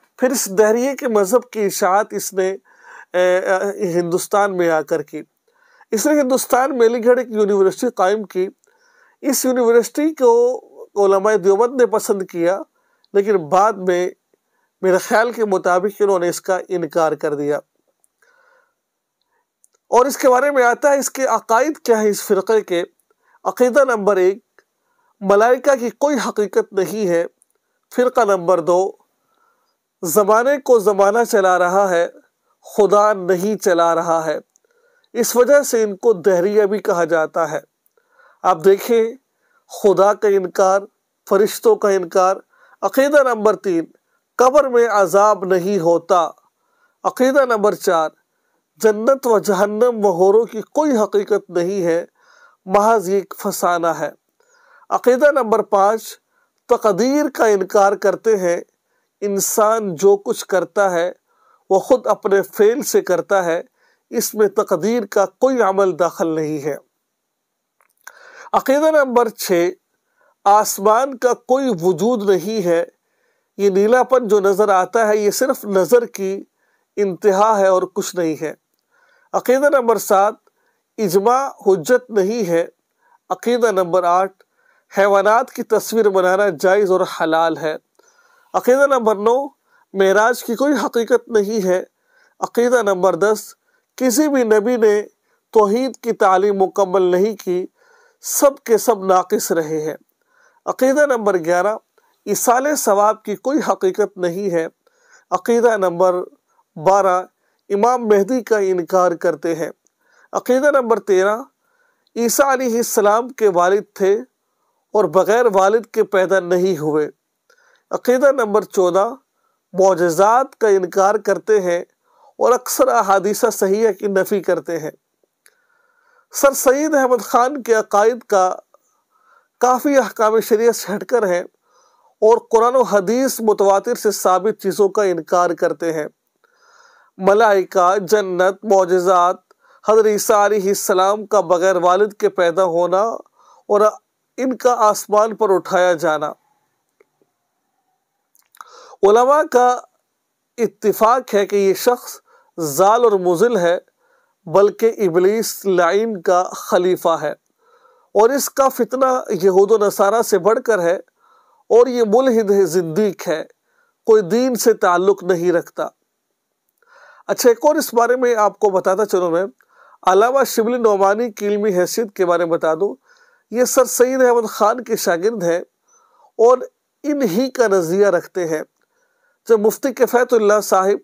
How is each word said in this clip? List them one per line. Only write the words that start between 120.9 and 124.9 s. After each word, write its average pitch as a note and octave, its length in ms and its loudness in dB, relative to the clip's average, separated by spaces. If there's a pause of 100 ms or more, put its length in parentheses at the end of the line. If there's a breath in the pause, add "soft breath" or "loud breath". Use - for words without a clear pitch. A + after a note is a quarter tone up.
करते G#3 400 -2
हैं F3+ 280 -4 (540 soft breath)
और A#3 120 2
अक्सर B3+ 360 0
अहादीस G3+ 560 0
सहीह G#3+ 480 0
की G#3 160 -6
नफ़ी F#3+ 320 -2
करते E3 380 -4
हैं। D3+ 140 -10 (1400)